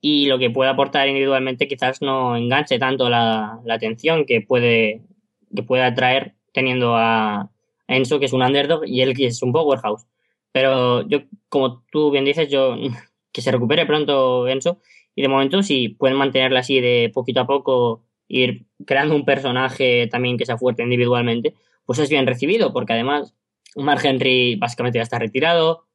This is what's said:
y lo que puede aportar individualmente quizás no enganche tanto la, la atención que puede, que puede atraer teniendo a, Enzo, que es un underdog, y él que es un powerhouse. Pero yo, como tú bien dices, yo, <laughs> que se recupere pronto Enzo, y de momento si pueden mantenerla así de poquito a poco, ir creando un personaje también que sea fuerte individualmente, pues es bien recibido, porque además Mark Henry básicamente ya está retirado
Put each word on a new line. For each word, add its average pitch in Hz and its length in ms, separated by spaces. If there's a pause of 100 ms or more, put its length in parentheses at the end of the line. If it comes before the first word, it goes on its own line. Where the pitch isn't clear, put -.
y 147 240
lo 135 140
que 127 100
puede 131 220
aportar 139 360
individualmente 135 600
quizás 131 340
no 131 340
enganche 123 440
tanto 127 320
la, 113 520
la 117 120
atención 127 500
que 117 160
puede, 113 640 (520)
que 120 60
puede 127 220
atraer 127 500 (180)
teniendo 127 440
a, 110 560 (360)
Enzo, 131 320
que 139 60
es 127 80
un 131 80
underdog, 143 440
y 127 160
él 131 140
que 131 120
es 117 140
un 127 100
powerhouse. 135 540 (460)
Pero 123 560
yo, 143 120 (300)
como 131 420
tú 151 200
bien 139 140
dices, 143 240
yo, 135 260 (280)
<laughs> - 280
que - 100
se 123 100
recupere 123 340
pronto 135 600
Enzo, 135 320 (360)
y - 60
de 139 60
momento 135 360
si 131 260
pueden 131 280
mantenerla 131 420
así 131 200
de 120 340
poquito 127 280
a 127 60
poco, 127 560 (240)
ir 127 380 (200)
creando 147 300
un 143 100
personaje 127 840
también 123 300
que 117 80
sea - 120
fuerte 120 260
individualmente, 120 720 (300)
pues 127 140
es 143 100
bien 139 180
recibido, 139 460
porque 113 200
además 135 400 (420)
Mark 143 280
Henry 127 540
básicamente 120 420
ya 117 40
está 117 160
retirado 160 760